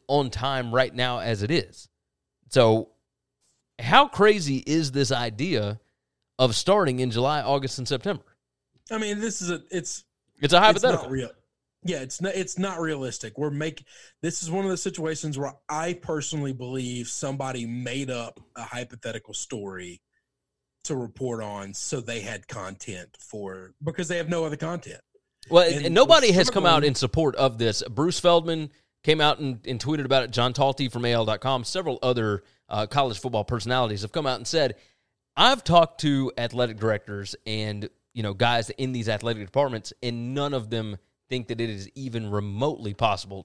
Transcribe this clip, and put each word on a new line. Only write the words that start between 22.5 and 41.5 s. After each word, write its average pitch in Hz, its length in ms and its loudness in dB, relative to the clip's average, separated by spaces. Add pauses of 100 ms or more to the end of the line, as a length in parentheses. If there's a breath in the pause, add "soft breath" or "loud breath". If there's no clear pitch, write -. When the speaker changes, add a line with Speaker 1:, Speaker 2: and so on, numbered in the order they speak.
Speaker 2:
for, 95 540 -14 (100)
because 160 260 -6
they 175 100 -2
have 160 100 -6
no 170 160 0
other 151 120 -4
content. 165 440 -8 (500)
Speaker 1:
Well, 175 160 10
and, 170 80 2
Speaker 2:
And 147 120 -2
Speaker 1:
and 170 80 2
nobody 269 340 10
Speaker 2:
we're 185 60 8
Speaker 1:
has 175 160 6
come 190 140 2
out 170 100 8
Speaker 2:
struggling. 147 160 4
Speaker 1:
in 127 40 0
support 139 400 0
of 127 240 2
this. 113 320 0
Bruce 147 300 -2
Feldman 165 500 4 (320 soft breath)
came 156 180 4
out 147 200 4
and, 131 260 -4
and 120 160 -6
tweeted 151 220 0
about 131 180 6
it. 123 80 -4
John 123 220 2
Talty 135 360 2
from 120 160 -4
A 120 80 2
L 117 120 2
dot 107 160 -2
com, 127 240 0
several 160 360 -4
other, 113 440 0 (240 soft breath)
uh, 107 180 -2
college 131 320 0
football 117 240 -2
personalities 113 600 0
have 107 100 -10
come 156 120 -2
out 131 120 0
and 117 100 -10
said, 147 300 0 (600 soft breath)
"I've 247 280 4
talked 165 380 4
to 135 360 2
athletic 117 400 -2
directors 104 560 -4 (100)
and, 107 460 -6 (240)
you 117 80 -6
know, 101 120 -2
guys 120 360 2
in 131 220 -6
these 117 160 -4
athletic 110 360 -2
departments, 127 560 -2
and 120 320 -6
none 143 220 -4
of 110 160 -6
them 107 260 -4 (320)
think 127 200 -6
that 117 120 -6